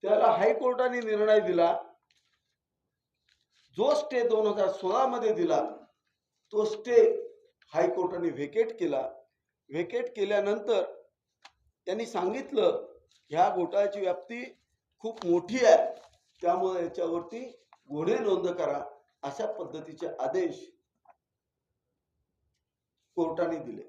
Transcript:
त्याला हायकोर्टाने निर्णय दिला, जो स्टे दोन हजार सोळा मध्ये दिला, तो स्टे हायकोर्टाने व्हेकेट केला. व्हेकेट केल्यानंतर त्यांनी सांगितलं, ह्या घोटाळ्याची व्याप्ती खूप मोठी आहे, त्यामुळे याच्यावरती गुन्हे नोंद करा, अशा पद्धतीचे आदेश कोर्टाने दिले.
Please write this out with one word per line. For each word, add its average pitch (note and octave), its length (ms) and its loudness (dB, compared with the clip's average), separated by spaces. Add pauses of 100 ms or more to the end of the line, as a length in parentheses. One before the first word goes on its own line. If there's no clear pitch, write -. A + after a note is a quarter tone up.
त्याला C#4 260 4
हायकोर्टाने B3 680 2
निर्णय G#3+ 400 4
दिला, E3+ 360 2 (2000)
जो C4+ 180 4
स्टे C#4 320 0
दोन G#3+ 200 2
हजार G3 240 2
सोळा G#3 340 0
मध्ये A3 280 0
दिला, E3+ 280 2 (920)
तो G#3+ 120 2
स्टे A3+ 360 4 (720)
हायकोर्टाने F3 560 0
व्हेकेट D3 500 -2
केला. C#3+ 220 -2 (680)
व्हेकेट F3 460 -6
केल्यानंतर G3+ 680 0 (1040)
त्यांनी G#3+ 180 -4
सांगितलं, F#3+ 800 -2 (460)
ह्या F3 180 4
घोटाळ्याची G3 520 0
व्याप्ती F#3+ 420 -4 (600)
खूप A3 220 -8
मोठी F3 400 2
आहे, - 200 8 (560)
त्यामुळे F3+ 420 0
याच्यावरती E3+ 600 -6 (460)
गुन्हे D#3+ 300 0
नोंद G3 300 0
करा, - 300 -4 (440)
अशा G#3+ 260 -6
पद्धतीचे D#3+ 580 -10 (120)
आदेश D3+ 440 -2 (2500)
कोर्टाने E3 400 -2
दिले. A#2+ 320 -12